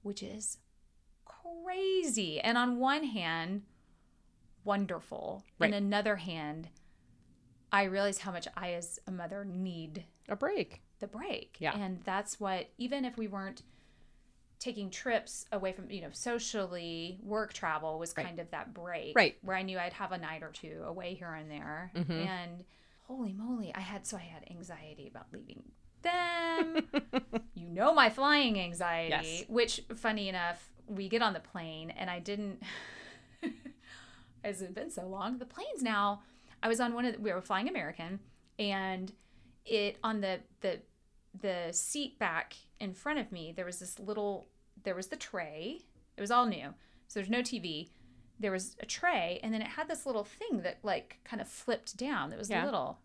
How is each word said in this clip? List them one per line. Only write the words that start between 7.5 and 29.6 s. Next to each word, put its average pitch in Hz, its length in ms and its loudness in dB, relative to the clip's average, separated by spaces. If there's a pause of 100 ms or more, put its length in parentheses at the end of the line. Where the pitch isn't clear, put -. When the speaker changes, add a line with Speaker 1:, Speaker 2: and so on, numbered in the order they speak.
Speaker 1:
I 202 120 8
realized 196 380 2
how 202 100 -4
much 170 240 -4
I 175 180 -2
as 170 340 -6
a 190 40 -4
mother 180 340 -4
need 175 600 -4 (240)
Speaker 2:
A 202 60 2
break. 294 460 0 (180)
Speaker 1:
the 202 80 -6
break. - 520 -6
Speaker 2:
Yeah. 160 180 2
Speaker 1:
And 185 260 -2
that's 202 360 -2
what, 190 380 0
even 254 280 0
if 247 120 -4
we 220 100 -2
weren't 190 360 -6 (960)
taking 208 300 -4
trips - 640 0
away 190 220 2
from, 185 160 -10
you 196 100 -4
know, 160 140 -8
socially, 180 1080 -2
work 214 300 -2
travel 156 480 0
was 170 160 -4
Speaker 2:
Right. 160 100 0
Speaker 1:
kind 170 140 -6
of 170 120 -6
that - 220 -6
break. 170 420 -6
Speaker 2:
Right. 202 260 8
Speaker 1:
Where 190 160 0
I 185 60 0
knew 190 140 -2
I'd 180 160 -2
have 185 200 -4
a 180 40 -4
night 160 240 -4
or 160 100 -8
two 160 340 -10
away 175 300 -6
here 175 180 -8
and 156 180 -8
there. 151 440 -8
Speaker 2:
Mm-hmm. 170 180 2
Speaker 1:
And 175 500 -2 (380)
holy 247 320 -4
moly, 220 420 -2
I 190 60 -2
had, 190 260 -6
so 220 80 -4
I 180 60 -8
had 165 280 -14
anxiety 156 600 -12
about - 240 -14
leaving - 300 -14 (400)
them. 339 880 2
Speaker 2:
<laughs> - 40 4 (580)
Speaker 1:
You 170 140 -10
know 208 240 6
my 269 160 10
flying 269 500 6
anxiety, 170 500 0 (300)
Speaker 2:
Yes. 180 80 -6
Speaker 1:
which, 226 340 4 (140)